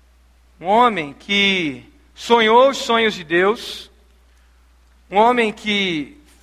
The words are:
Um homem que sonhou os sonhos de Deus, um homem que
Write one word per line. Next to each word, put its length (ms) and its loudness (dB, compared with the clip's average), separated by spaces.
Um 100 -12
homem 440 0
que 800 -4
sonhou 540 4
os 80 -6
sonhos 360 -2
de 120 -14
Deus, 680 -2
um 80 -2
homem 340 2
que 680 -6